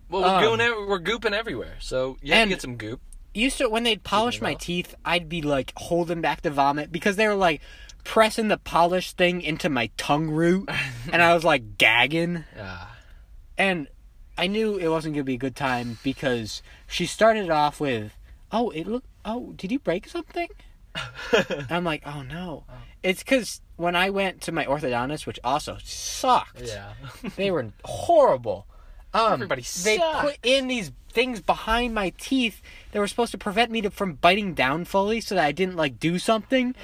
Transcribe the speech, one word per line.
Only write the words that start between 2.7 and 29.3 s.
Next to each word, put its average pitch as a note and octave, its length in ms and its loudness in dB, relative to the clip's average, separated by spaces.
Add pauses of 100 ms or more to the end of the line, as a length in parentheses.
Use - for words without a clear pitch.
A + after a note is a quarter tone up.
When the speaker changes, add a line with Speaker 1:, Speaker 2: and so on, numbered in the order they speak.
Speaker 1:
goop. A2 240 -10 (340)
Speaker 2:
Used B3 240 0
to, C#4+ 100 2
when A3 160 0
they'd A3 180 0
polish A3+ 340 0
Speaker 1:
Keeping - 80 -6
Speaker 2:
my F3+ 80 -2
Speaker 1:
it - 20 -6
up. D3+ 60 -10
Speaker 2:
teeth, F3 340 -6 (100)
I'd E3 240 -2
be, E3 140 -4
like, C#3 340 -2
holding E3+ 440 -2
back D3+ 220 -2
the E3 80 -2
vomit C#3+ 400 2
because F#3 260 0
they A3 120 4
were G#3 60 2
like, F3 260 2 (460)
pressing A3 420 4
the F3+ 80 4
polish F3 560 2
thing F3+ 300 2
into D#3 260 -2
my B2 280 0
tongue D3+ 340 2
root, E3+ 380 2 (220)
Speaker 1:
<laughs> - 220 -8
Speaker 2:
and E3+ 100 6
I E3+ 120 8
was, E3 100 2
like, A#2+ 320 2
gagging. D3+ 680 2 (120)
Speaker 1:
Yeah. F#2 300 -12 (720)
Speaker 2:
And F3+ 300 0 (500)
I E3+ 80 2
knew G#3 300 0
it F3 120 -2
wasn't D#3+ 260 0
gonna D3 100 -2
be C3+ 100 -2
a A#2+ 40 -4
good C3 180 -4
time B2 480 -2
because B2 580 -2 (240)
she - 200 -2
started G#3+ 440 4
off D3 300 2
with, A#2 360 -2 (360)
"Oh, A3 180 0
it D#3+ 160 -8
look, A#3 180 -4 (200)
oh, A3 320 -8
did F#3 160 -8
you C#4 60 -2
break - 300 -4
something?" F4 400 -8 (460)
Speaker 1:
<laughs> - 560 -2
Speaker 2:
And C#3+ 200 -6
I'm F3 140 -2
like, D#3 220 -4
"Oh, D3 160 -10
no." D#3 460 -10
Speaker 1:
Oh. - 40 -18 (300)
Speaker 2:
It's F#3 200 0
'cause - 380 0 (160)
when F3 200 0
I F#3+ 140 4
went G3 320 -2
to E3+ 100 -6
my D#3 120 -2
orthodontist, C3+ 640 -2
which A2+ 180 -8
also A#2+ 380 -2
sucked, - 800 0
Speaker 1:
Yeah. G#2 300 -12 (200)
<laughs> - 240 -12
Speaker 2:
they G3 140 0
were C3+ 180 -2 (160)
horrible. C3 840 4 (480)
Um, G#3 200 4